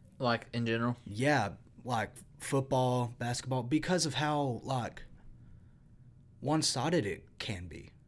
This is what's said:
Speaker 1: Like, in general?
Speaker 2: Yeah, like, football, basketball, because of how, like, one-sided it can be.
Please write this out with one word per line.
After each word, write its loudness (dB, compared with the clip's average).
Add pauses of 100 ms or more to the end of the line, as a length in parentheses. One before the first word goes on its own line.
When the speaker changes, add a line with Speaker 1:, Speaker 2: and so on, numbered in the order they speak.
(180)
Speaker 1:
Like, 0
in 0
general? 2
Speaker 2:
Yeah, 2 (360)
like, 0 (300)
football, 2
basketball, -2
because 2
of -4
how, 0
like, -4 (1400)
one-sided 2
it -4 (160)
can -6
be. -14 (160)